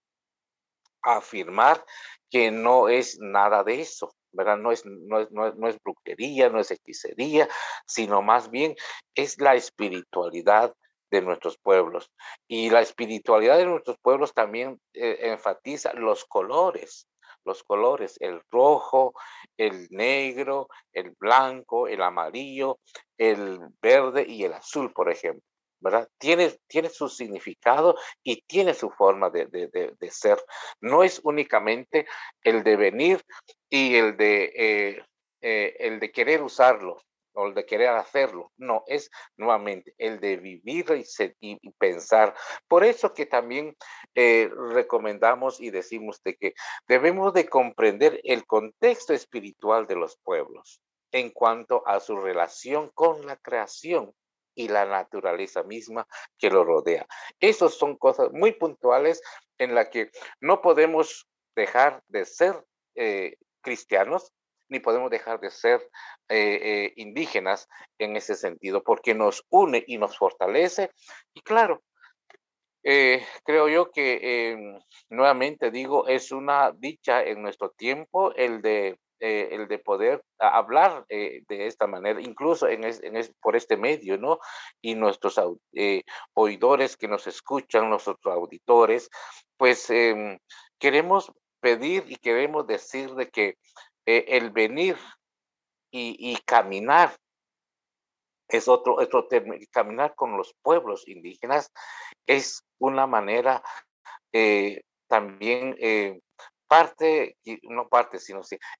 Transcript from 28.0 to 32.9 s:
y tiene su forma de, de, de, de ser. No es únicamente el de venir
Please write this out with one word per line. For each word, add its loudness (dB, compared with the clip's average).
y -6
tiene 0
su -6
forma 4
de, -2
de, -8
de, -6
de -12
ser. 2
No 4
es 2
únicamente -2
el 2
de 4
venir 2